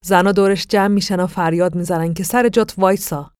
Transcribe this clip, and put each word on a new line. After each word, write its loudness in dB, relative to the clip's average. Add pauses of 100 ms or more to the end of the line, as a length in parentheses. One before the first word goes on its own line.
زنا 2
دورش 0
جمع 2
می‌شن 0
و -2
فریاد 0
می‌زنن -2
که -6
«سر 2
جات 0
وایسا.» 0